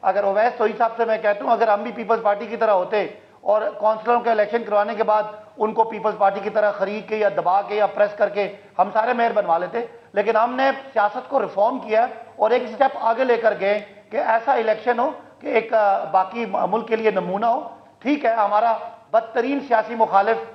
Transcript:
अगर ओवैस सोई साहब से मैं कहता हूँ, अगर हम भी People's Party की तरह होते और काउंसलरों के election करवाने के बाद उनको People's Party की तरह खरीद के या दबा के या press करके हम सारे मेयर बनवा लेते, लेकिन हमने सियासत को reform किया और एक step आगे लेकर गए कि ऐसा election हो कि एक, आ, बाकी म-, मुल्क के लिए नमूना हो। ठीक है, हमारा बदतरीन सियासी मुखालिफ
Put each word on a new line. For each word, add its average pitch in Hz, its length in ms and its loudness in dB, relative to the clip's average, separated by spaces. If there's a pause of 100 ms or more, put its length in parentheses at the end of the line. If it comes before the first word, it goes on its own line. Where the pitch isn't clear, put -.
अगर 202 200 0
ओवैस 214 340 0
सोई 214 140 0
साहब 226 240 0
से 226 80 0
मैं 220 180 -2
कहता 208 220 0
हूँ, 254 80 2
अगर 220 180 2
हम 208 140 2
भी 233 80 -6
People's 226 300 -2
Party 208 240 0
की 220 100 -8
तरह 214 160 2
होते 196 300 0 (420)
और 214 240 2 (120)
काउंसलरों 220 400 2
के 233 100 -2
election 214 340 0
करवाने 208 300 0
के 220 100 -2
बाद 214 320 0 (220)
उनको 220 260 0
People's 208 320 -4
Party 196 240 2
की 196 100 -6
तरह 208 220 2
खरीद 202 360 -4
के 214 100 -4
या 202 140 2
दबा 180 300 0
के 202 140 -6
या 214 120 2
press 208 300 0
करके 202 320 0 (280)
हम 202 120 2
सारे 220 240 0
मेयर 233 180 2
बनवा 175 260 2
लेते, 233 300 -4 (260)
लेकिन 208 220 2
हमने 254 360 2
सियासत 220 580 -2
को 277 100 0
reform 214 380 0
किया 220 300 0 (300)
और 220 140 2
एक 247 160 2
step 262 340 0
आगे 233 220 0
लेकर 226 320 2
गए 202 220 0 (320)
कि 214 60 -6
ऐसा 226 400 0
election 226 420 0
हो 247 80 0 (340)
कि - 100 -8
एक, 220 240 0
आ, 208 320 2
बाकी 190 400 0
म-, 185 200 -2
मुल्क 208 220 -2
के 233 80 0
लिए 220 160 2
नमूना 190 340 -2
हो। 262 260 -2 (300)
ठीक 285 220 -2
है, 226 120 2
हमारा 214 360 2 (420)
बदतरीन 247 460 0
सियासी 220 360 0
मुखालिफ 208 460 2 (120)